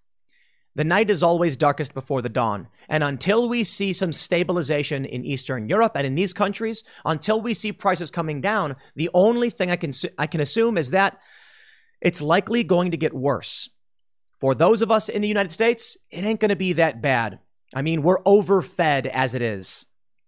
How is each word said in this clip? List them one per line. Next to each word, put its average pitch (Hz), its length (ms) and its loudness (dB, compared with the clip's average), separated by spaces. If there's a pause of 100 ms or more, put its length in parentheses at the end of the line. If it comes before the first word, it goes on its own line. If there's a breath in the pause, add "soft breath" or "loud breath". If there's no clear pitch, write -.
(760)
the 147 80 -2
night 196 280 2
is 156 100 0
always 170 340 2
darkest 143 380 0
before 131 300 -4
the 120 60 -4
dawn. 107 380 -2 (200 soft breath)
And 156 160 0
until 180 440 0
we 233 160 -2
see 196 300 -2
some 170 180 -2
stabilization 151 920 -2
in 123 180 -8
Eastern 131 460 -6
Europe 214 260 2
and 139 120 -2
in 131 80 -2
these 190 180 0
countries, 214 500 -4 (220 loud breath)
until 202 360 -2
we 226 120 -4
see 208 180 -4
prices 175 380 -2
coming 156 320 -6
down, 180 340 -2 (200 soft breath)
the 160 180 -4
only 233 380 4
thing 185 180 -2
I 175 60 0
can 170 140 -4
s-, - 160 -2 (120)
I 147 80 -2
can 156 160 -2
assume 226 360 2
is 139 120 -2
that 190 300 0 (800 soft breath)
it's 175 200 0
likely 202 420 2
going 175 280 2
to 165 60 -4
get 147 160 -2
worse. 127 560 -4 (720)
For 131 160 2
those 190 260 4
of 208 80 0
us 214 200 2
in 208 120 -2
the 208 60 0
United 202 240 0
States, 233 460 0 (120)
it 175 140 -10
ain't 214 160 -2
gonna 202 160 2
be 185 180 0
that 151 280 2
bad. 117 380 0 (360)
I 135 80 -2
mean, 160 180 0
we're 180 240 2
overfed 170 800 4
as 127 280 -2
it 123 80 -2
is. 101 420 -6 (420)